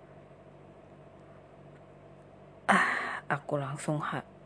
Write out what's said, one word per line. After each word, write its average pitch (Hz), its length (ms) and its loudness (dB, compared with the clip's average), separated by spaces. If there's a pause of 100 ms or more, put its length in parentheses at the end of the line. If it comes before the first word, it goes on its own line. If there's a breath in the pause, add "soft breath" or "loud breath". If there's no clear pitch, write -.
(2750)
Ah, - 560 4
aku 147 320 2
langsung 143 400 2
ha-, 139 240 0 (240)